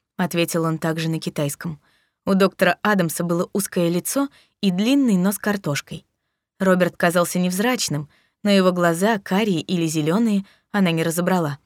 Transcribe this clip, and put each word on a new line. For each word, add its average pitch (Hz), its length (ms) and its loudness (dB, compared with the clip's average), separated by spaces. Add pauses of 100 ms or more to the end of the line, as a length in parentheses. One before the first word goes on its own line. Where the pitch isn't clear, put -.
(180)
ответил 170 480 -2
он 160 120 -2
также 160 320 -4
на 160 100 -4
китайском. 156 640 -8 (440)
У 196 100 2
доктора 185 480 2
Адамса 190 400 0
было 170 300 -2
узкое 185 360 -2
лицо 262 400 -2 (320)
и 196 100 2
длинный 226 460 2
нос 196 220 0
картошкой. 165 680 -6 (540)
Роберт 180 360 2
казался 175 440 0
невзрачным, 180 680 -2 (360)
но 208 80 2
его 185 200 4
глаза, 180 480 2
карие 196 420 0
или 170 260 -2
зелёные, 196 580 0 (260)
она 196 200 2
не 160 120 0
разобрала 165 640 0